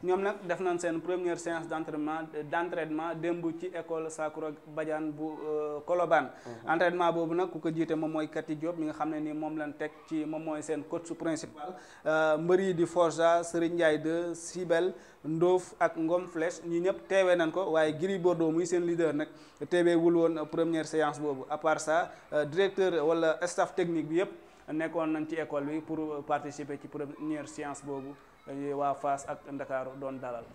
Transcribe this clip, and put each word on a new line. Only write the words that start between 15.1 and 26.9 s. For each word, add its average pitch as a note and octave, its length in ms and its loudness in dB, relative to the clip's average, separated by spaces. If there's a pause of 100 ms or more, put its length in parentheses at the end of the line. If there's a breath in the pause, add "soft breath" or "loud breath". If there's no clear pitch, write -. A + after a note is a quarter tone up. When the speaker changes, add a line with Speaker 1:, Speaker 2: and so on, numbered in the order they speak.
Speaker 1:
Ndof F3 560 2
ak E3 180 2
Ngom E3+ 320 0
Flèche, E3+ 360 -2
ñi E3+ 160 0
ñëpp F#3 260 -2
teewee F#3+ 280 6
nañ E3 160 2
ko, F3+ 220 -2
waaye D#3 200 4
Gris F#3+ 240 0
Bordeaux E3+ 340 4
muy E3 140 2
seen F3 220 2
leader E3 260 2
nag D3+ 140 -2 (420 loud breath)
teewee F3 240 6
wul E3+ 220 6
woon E3 340 4
première E3 380 0
séance D3+ 320 0
boobu. C#3 280 -4
À D3+ 120 -4
part D#3 200 2
ça, E3+ 300 2 (240 loud breath)
euh, D3 100 4
directeur F3+ 640 2
wala D#3+ 400 4
staff F3+ 300 0
technique E3 320 0
bi D#3 80 -2
yëpp F#3 160 2 (400 loud breath)
nekkoon D#3+ 400 -2
nañ D3+ 160 -4
ci D#3+ 80 -6
école D3 300 -2
bi D3+ 160 -4
pour D#3 420 -6
participer C#3+ 580 -4
ci D3 60 -16
première D3 600 -6